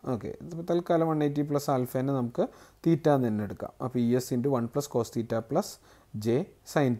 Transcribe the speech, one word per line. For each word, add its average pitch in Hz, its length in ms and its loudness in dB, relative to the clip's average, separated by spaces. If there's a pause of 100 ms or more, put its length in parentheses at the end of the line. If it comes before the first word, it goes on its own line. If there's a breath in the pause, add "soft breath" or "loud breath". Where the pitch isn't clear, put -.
(140)
ഓക്കെ, 104 180 -6 (100)
ഇതിപ്പോൾ 165 300 -10
തൽക്കാലം 170 400 2
one 151 160 2
eighty 143 240 0
plus 143 240 -2
alpha-നെ 131 440 0
നമുക്ക് 120 240 -2 (400 loud breath)
theta 160 340 4
എന്ന് 127 120 2
തന്നെ 107 180 -2
എടുക്കാം. - 240 -10 (140)
അപ്പോൾ 123 220 -2
E - 20 4 (100)
S 127 160 -6
into 123 220 0
one 117 160 0
plus 143 220 -2
cos 117 200 0
theta 113 240 -2 (100)
plus 165 200 0 (560 soft breath)
j 117 100 4 (380)
sin 135 260 4